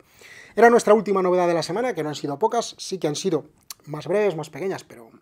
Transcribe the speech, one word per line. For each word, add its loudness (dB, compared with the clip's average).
Era 8
nuestra 6
última 2
novedad 2
de 0
la -2
semana, -4
que -4
no -6
han -8
sido -8
pocas, -2
sí -10
que -4
han -2
sido -2
más -10
breves, 0
más -10
pequeñas, -8
pero -20